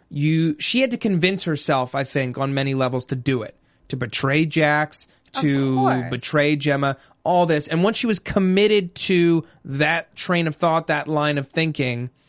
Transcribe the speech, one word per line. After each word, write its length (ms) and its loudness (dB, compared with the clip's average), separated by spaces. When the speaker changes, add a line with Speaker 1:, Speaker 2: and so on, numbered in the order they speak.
Speaker 1:
you, 500 0
she 220 0
had 100 0
to 60 -2
convince 460 0
herself, 520 -2
I 100 -2
think, 320 -4
on 160 -2
many 200 -2
levels 320 -2
to 100 -4
do 280 -2
it. 140 -14
To 80 -6
betray 480 0
Jax, 640 0
Speaker 2:
Of 60 -4
Speaker 1:
to 340 2
Speaker 2:
course. 340 2
Speaker 1:
betray 460 0
Gemma, 420 0
all 220 2
this. 220 0
And 160 0
once 140 0
she 100 -2
was 120 0
committed 760 2
to 500 2
that 500 -2
train 320 -2
of 80 -4
thought, 320 0
that 200 -2
line 300 0
of 120 -4
thinking, 600 -2